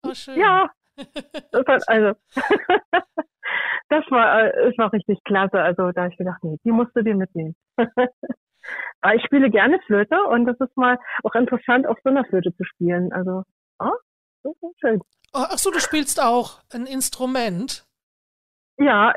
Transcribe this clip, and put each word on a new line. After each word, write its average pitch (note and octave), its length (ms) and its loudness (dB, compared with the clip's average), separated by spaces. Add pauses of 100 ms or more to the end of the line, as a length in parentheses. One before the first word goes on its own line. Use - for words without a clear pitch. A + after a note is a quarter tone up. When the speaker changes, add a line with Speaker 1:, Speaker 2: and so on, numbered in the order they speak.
Speaker 1:
Oh, F4 80 -8
schön. - 240 -10
Speaker 2:
Ja. F#4+ 320 4 (280)
Speaker 1:
<laughs> - 540 -14
Speaker 2:
Das C4 140 0
war, C4+ 120 4 (100)
also, G#3+ 300 2 (160)
<laughs> - 640 0 (880)
das - 220 0
war, A3+ 340 4
äh, - 260 2
es - 80 -2
war A3 140 0
richtig G#3 320 -2
klasse. G3 360 0
Also F3+ 320 0
da F3+ 120 -2
hab F3 80 -4
ich - 60 -16
gedacht, F3+ 240 -8
nee, D#3 220 -6
die A#3 80 2
musst A#3 240 2
du A#3+ 60 2
dir G#3+ 120 0
mitnehmen. E3+ 400 -4 (120)
<laughs> - 100 -20 (1200)
Aber G3+ 140 2
ich A3+ 100 2
spiele C4+ 260 4
gerne A3 360 4
Flöte G#3 380 2
und A#3+ 220 2
das A#3+ 120 0
ist C4 180 -6
mal B3 220 2 (240)
auch - 120 -2
interessant, B3 520 2
auf A#3 160 -2
so C4 80 0
einer C4+ 140 2
Flöte F3+ 320 -2
zu F#3 80 -6
spielen. F3 480 -2
Also, F#3 300 -4 (360)
ah, A#3+ 140 -4 (500)
das D4+ 200 -8
ist F4 180 -14
schön. A3 200 0 (320)
Speaker 1:
Oh, C4+ 160 -2
ach F#4 100 -6
so, F#4 120 -2
du E4 80 -2
spielst D4 420 -2
auch A#3+ 400 0 (120)
ein A#3+ 140 -8
Instrument? B3+ 1000 -4 (920)
Speaker 2:
Ja, A#3 380 4